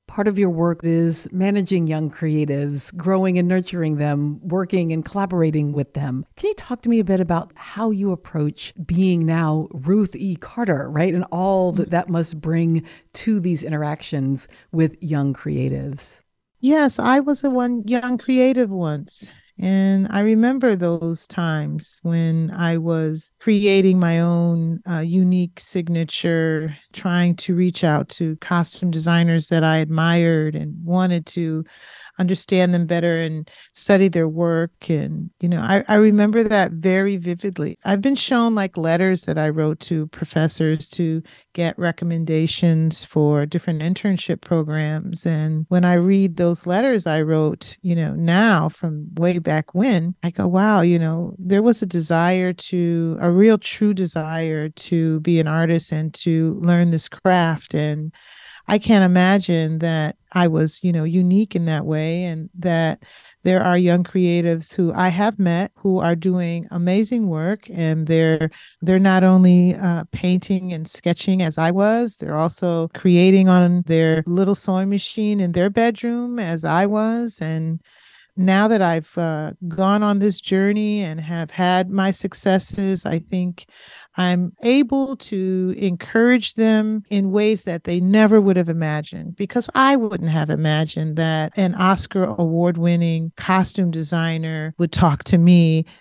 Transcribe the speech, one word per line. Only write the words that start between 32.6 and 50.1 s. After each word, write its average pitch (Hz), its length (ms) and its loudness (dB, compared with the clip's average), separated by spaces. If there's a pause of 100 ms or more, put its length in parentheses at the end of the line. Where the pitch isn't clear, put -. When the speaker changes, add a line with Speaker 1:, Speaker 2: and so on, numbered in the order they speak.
Speaker 2:
them 175 100 0
better 170 340 0
and 160 320 -6 (220)
study 196 340 2
their 165 220 0
work. 170 640 -2
And, 156 400 -4 (100)
you 175 80 -2
know, 170 140 -2
I, 196 260 2
I 214 60 2
remember 208 480 4
that 208 300 2
very 190 440 0
vividly. 175 720 -6
I've 196 160 0
been 277 120 2
shown, 233 400 0
like, 196 220 -4
letters 170 460 0
that 160 160 -4
I 156 100 0
wrote 156 320 -2
to 156 280 -4
professors 156 800 -2
to 160 340 -4 (320)
get 170 240 -4
recommendations 165 1300 0
for 147 400 2
different 160 340 -4
internship 180 600 -2
programs. 156 840 -4
And 156 460 -2
when 180 160 2
I 180 80 4
read 185 420 2
those 175 300 0
letters 208 400 0
I 156 160 0
wrote, 156 580 -2
you 175 160 -2
know, 151 180 -2
now 170 540 2
from 156 460 -8
way 175 240 0
back 156 360 -2
when, 180 480 0